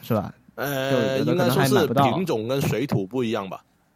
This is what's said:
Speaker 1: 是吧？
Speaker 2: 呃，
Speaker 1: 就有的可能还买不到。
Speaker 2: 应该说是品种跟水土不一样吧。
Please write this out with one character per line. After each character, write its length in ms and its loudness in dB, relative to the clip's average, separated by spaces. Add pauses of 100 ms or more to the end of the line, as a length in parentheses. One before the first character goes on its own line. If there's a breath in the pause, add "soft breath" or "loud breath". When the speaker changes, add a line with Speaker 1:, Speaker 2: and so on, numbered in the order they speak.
Speaker 1:
是 120 -4
吧？ 200 -2 (220)
Speaker 2:
呃， 360 -4
Speaker 1:
就 280 2
有 60 0
的 80 2
可 120 2
能 40 2
还 200 4
买 160 4
不 80 -2
到。 120 4
Speaker 2:
应 60 2
该 0 -
说 0 -
是 60 -2
品 80 -2
种 220 -2
跟 140 -2
水 240 -2
土 220 -2
不 160 -2
一 80 -2
样 180 -4
吧。 140 -14 (320)